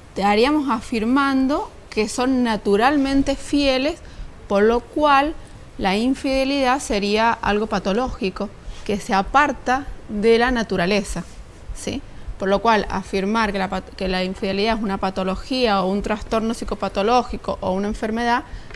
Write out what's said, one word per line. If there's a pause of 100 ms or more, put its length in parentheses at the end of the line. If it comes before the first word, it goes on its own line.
(160)
estaríamos
afirmando (220)
que
son
naturalmente
fieles, (480)
por
lo
cual (420)
la
infidelidad
sería
algo
patológico, (340)
que
se
aparta (240)
de
la
naturaleza, (520)
¿sí? (360)
Por
lo
cual,
afirmar
que
la
pat-,
que
la
infidelidad
es
una
patología
o
un
trastorno
psicopatológico
o
una
enfermedad (320)